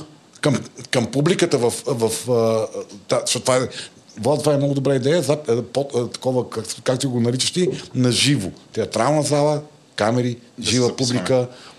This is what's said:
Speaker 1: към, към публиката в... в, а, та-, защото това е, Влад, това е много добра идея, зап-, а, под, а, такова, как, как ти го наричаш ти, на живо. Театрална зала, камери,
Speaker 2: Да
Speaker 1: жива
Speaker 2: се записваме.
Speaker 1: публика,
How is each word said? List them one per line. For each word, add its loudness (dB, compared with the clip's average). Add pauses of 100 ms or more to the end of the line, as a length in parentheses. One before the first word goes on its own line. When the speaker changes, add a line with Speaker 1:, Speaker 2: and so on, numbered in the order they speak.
(420)
Speaker 1:
към, 2 (320)
към 2
публиката 2
в... 2 (140)
в, -2
а, 2 (400)
та-, 0
защото -4
това 2
е, 0 (520)
Влад, 0
това 2
е 2
много 2
добра 2
идея, 2
зап-, -2
а, 2
под, -4
а, 0
такова, -2
как, -8 (180)
как 0
ти -2
го 0
наричаш 0
ти, 0 (280)
на 4
живо. 0 (240)
Театрална 0
зала, 2 (340)
камери, 0 (200)
Speaker 2:
Да -8
Speaker 1:
жива 2
Speaker 2:
се 4
записваме. -2
Speaker 1:
публика, 2 (320)